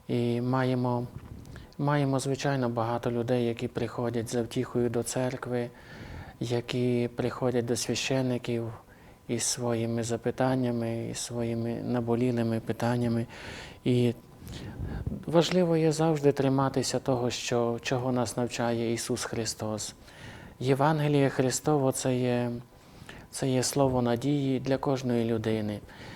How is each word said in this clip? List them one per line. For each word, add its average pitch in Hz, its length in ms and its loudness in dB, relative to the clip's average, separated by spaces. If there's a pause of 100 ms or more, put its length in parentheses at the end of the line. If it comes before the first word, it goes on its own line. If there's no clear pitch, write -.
І 120 340 2
маємо, 123 680 2 (720)
маємо, 143 420 2
звичайно, 135 500 0
багато 117 420 0
людей, 120 340 2
які 117 220 -2
приходять 117 640 -4
за 120 100 0
втіхою 120 480 -2
до 117 140 0
церкви, 123 640 -4 (720)
які 120 760 0
приходять 123 500 0
до 120 100 0
священиків 120 960 -2 (540)
із 117 160 -2
своїми 117 600 0
запитаннями, 117 1080 0
із 120 60 -8
своїми 117 640 -2
наболілими 117 760 2
питаннями. 117 680 0 (580)
І 120 300 4 (1120)
важливо 165 520 4
є 160 140 4
завжди 147 400 4
триматися 135 680 2
того, 123 300 2
що, 117 520 0
чого 127 300 0
нас 123 260 0
навчає 117 560 0
Ісус 117 300 -2
Христос. 110 720 -4 (640)
Євангеліє 143 720 4
Христово — 135 600 2
це 127 260 0
є, 120 340 0 (800)
це - 180 -2
є 127 140 4
слово 131 380 4
надії 131 580 2
для 135 180 2
кожної 123 480 2
людини. 110 540 0 (360)